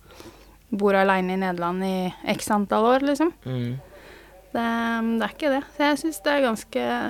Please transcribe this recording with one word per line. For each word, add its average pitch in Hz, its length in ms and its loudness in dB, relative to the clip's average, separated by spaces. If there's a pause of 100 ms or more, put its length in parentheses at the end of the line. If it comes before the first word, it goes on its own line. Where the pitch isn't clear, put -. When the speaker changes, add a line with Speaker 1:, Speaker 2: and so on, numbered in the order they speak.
(720)
Speaker 1:
bor 202 220 2
alene 190 400 2
i 190 40 -2
Nederland 180 460 -2
i 185 300 -2 (120)
x - 240 -2
antall 214 360 2
år, 262 160 4
liksom. 285 300 2 (140)
Speaker 2:
Mhm. 127 340 -4 (720)
Speaker 1:
Det, 233 140 -2 (540)
det - 20 0
er 208 140 -2
ikke 311 180 0
det. 277 100 0 (140)
Så 294 80 2
jeg 294 140 4
synes 320 240 -4
det 294 100 0
er 285 80 2
ganske, 240 420 -2 (260)